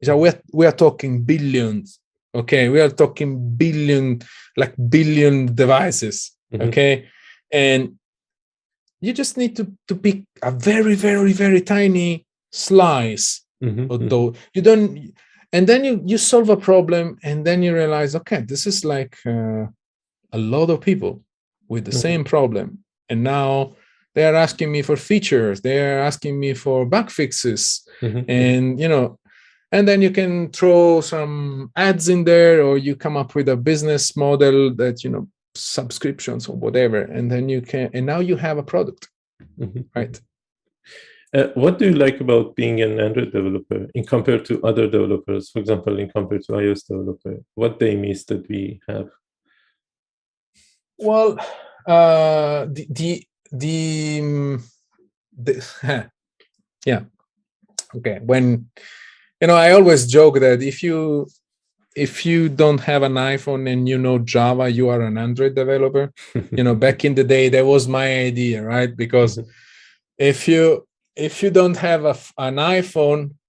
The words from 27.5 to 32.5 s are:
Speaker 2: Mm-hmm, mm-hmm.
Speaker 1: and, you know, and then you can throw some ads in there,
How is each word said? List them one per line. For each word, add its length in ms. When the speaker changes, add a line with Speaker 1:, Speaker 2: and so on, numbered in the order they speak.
Speaker 2:
Mm-hmm, 180
mm-hmm. 120
Speaker 1:
and, 500
you 80
know, 300
and 160
then 160
you 80
can 400
throw 520
some 720
ads 320
in 160
there, 400